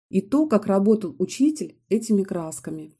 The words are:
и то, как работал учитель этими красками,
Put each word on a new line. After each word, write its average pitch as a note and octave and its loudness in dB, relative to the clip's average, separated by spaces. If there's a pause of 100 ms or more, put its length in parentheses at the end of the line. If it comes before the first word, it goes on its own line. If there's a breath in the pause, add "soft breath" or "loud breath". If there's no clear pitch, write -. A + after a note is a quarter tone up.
и F#3+ 0
то, C#4+ 2
как A3 2
работал G3 2
учитель C4 -2 (100)
этими G#3+ 0
красками, D#3+ -8